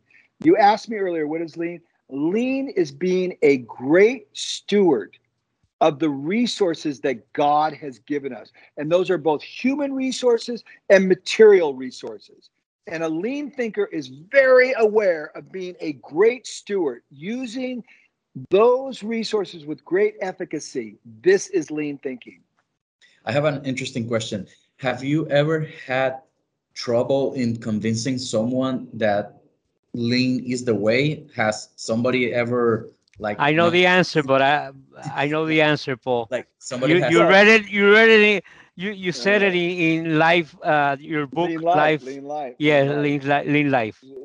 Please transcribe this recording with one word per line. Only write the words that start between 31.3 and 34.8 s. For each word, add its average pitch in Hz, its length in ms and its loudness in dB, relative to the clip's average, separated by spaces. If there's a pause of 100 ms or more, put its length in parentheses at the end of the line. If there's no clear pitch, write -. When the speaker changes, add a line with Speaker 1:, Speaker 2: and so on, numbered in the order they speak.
Speaker 2:
Has 107 400 -4
somebody 123 580 -2
ever, 120 560 -2 (280)
like, 104 220 -6
Speaker 3:
I 147 140 2
know 170 120 2
Speaker 2:
not 170 80 2
Speaker 3:
the 180 140 4
answer, 180 340 2
but 135 200 2
I, 139 300 0 (520)